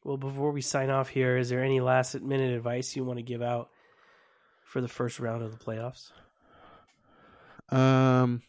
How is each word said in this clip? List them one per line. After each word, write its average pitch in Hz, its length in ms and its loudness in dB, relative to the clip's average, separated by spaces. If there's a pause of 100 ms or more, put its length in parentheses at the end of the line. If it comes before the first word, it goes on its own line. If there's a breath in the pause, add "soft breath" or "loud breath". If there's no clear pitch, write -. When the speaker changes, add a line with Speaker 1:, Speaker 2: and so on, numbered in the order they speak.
Speaker 1:
Well, 139 140 -4
before 139 340 -2
we 143 120 -4
sign 135 260 0
off 135 220 2
here, 127 260 2
is 123 140 0
there 127 120 0
any 135 180 2
last 127 400 2
minute 135 340 0
advice 120 420 -4
you 131 80 -4
wanna 123 180 -6
give 120 200 -6
out 120 260 -4 (960 soft breath)
for - 160 -6
the 123 80 -2
first 120 320 -4
round 117 220 -4
of 110 100 -10
the 113 100 -18
playoffs? 113 480 -10 (1600 soft breath)
Speaker 2:
Um, 131 800 4